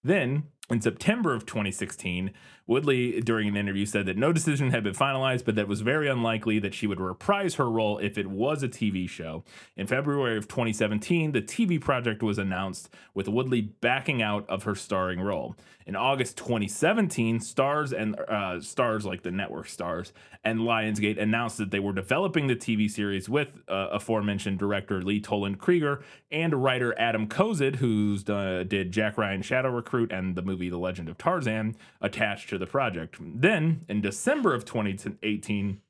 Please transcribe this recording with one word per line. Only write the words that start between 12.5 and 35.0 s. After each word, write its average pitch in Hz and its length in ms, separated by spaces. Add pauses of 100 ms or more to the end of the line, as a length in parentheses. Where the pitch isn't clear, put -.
with 98 140
Woodley 123 320
backing 123 600
out 104 300
of 95 140
her 104 100
starring 92 460
role. 90 340 (320)
In - 80
August 127 420
twenty 110 300
seventeen, 147 720
Starz 139 580
and, 107 220
uh, 98 400
Starz, 110 460
like 92 180
the 87 80
network 92 380
Starz, 87 420 (320)
and 113 180
Lionsgate 107 600
announced 110 380
that 98 120
they 101 80
were 101 140
developing 143 560
the 123 80
T - 180
V 107 140
series 101 400
with, 139 400
uh, 98 240
aforementioned 101 680
director 101 420
Lee 101 200
Toland 101 400
Krieger 151 420 (300)
and 151 320
writer 123 340
Adam 110 300
Kozid, 147 480
who's, 104 520
uh, 95 380
did 98 240
Jack 104 260
Ryan 98 260
Shadow 131 280
Recruit 120 400
and 92 240
the 90 80
movie 92 260
The 87 100
Legend 90 300
of 85 100
Tarzan, 113 580 (240)
attached 104 480
to 98 100
the 90 80
project. 95 540
Then, 156 680
in 104 120
December 226 540
of 117 100
twenty 101 340 (240)